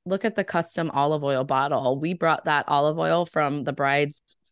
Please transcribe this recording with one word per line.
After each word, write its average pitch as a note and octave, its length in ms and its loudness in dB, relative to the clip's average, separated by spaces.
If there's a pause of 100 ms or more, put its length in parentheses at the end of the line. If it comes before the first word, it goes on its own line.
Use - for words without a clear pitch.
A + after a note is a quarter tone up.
"Look F#3+ 200 -2
at G#3+ 100 -2
the G3 80 0
custom E3 480 -2
olive D3 320 2
oil C3+ 220 0
bottle. C3+ 520 0
We D#3+ 160 -2
brought E3 300 0
that D3 240 2
olive D3+ 320 2
oil E3 260 2
from D3 380 -2
the C#3 100 -4
bride's, C#3+ 480 0 (300)